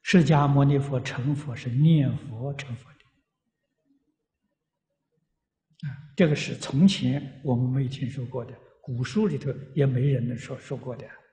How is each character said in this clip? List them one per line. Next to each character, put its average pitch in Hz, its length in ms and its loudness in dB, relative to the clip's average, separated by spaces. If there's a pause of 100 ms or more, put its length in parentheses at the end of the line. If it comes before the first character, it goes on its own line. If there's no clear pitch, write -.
释 175 220 6
迦 143 240 4
牟 143 160 4
尼 143 160 4
佛 139 200 -2
成 135 360 -4
佛 135 200 -8
是 - 140 -8
念 139 480 4
佛 123 380 -10
成 123 200 -10
佛 - 180 -20
的。 - 60 -20 (3000)
啊， - 280 -14
这 175 120 4
个 151 80 2
是 - 220 -6
从 156 300 4
前 143 560 0
我 131 120 0
们 127 140 0
没 131 180 -2
听 123 220 -6
说 123 160 -8
过 120 180 -8
的， - 140 -16 (240)
古 127 220 -6
书 208 240 0
里 147 100 -2
头 131 140 -4 (240)
也 139 100 2
没 123 160 0
人 131 260 0
能 120 100 -6
说， - 200 -12
说 - 180 -10
过 117 200 -12
的。 - 120 -18 (260)